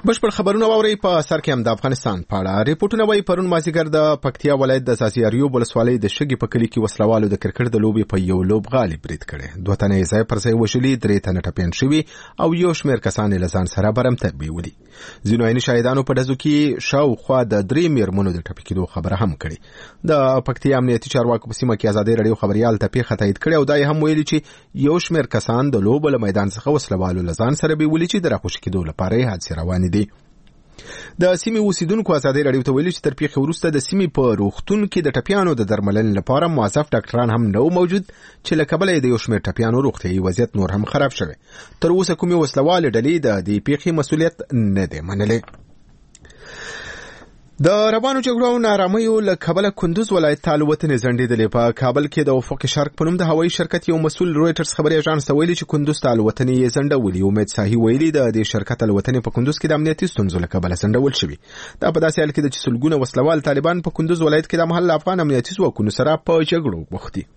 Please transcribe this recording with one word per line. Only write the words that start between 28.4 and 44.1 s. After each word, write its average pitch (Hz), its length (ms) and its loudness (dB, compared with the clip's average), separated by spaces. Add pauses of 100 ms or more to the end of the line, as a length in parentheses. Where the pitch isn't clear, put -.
کېدو 92 260 -2
لپاره 92 300 -4
یې 127 140 0
هڅې - 260 -10
روانې 90 280 0
دي. 95 100 0 (1200)
د 180 140 4
سیمې 220 240 -2
اوسیدونکو 196 560 0
ازادي 139 280 0
راډیو 135 200 2
ته 135 100 0
ویلي 160 200 0
چې - 140 -8
تر 135 140 0
پیښې 147 180 -2
وروسته 160 320 0
د 147 160 0
سیمې 190 220 0 (100)
په 120 220 4
روغتون 196 460 0
کې 185 160 -2
د 147 140 0
ټپیانو 185 380 0
د 113 160 -2
درملنې 101 480 0
لپاره 151 400 0
موظف 120 360 0
ډاکټران 117 400 0
هم 117 200 2
نه 113 60 2
وو 165 180 2
موجود، 180 260 0 (400)
چې - 80 -4
له 156 120 2
کبله 175 300 0
یې 151 80 2
د 127 100 0
یو 113 60 2
شمېر 107 300 -2
ټپیانو 117 380 0
روغتیایي 95 320 -2
وضعیت 92 380 0
نور 95 180 0
هم 107 100 0
خراب 139 260 0
شوی. - 280 -8 (420)
تر 165 80 2
اوسه 180 260 2
کومې 175 280 0
وسلوالې 151 540 2
ډلې 135 220 2
د 110 280 0
دې 104 100 0 (120)
پیښې 147 220 -2 (120)
مسؤلیت 160 320 0 (180)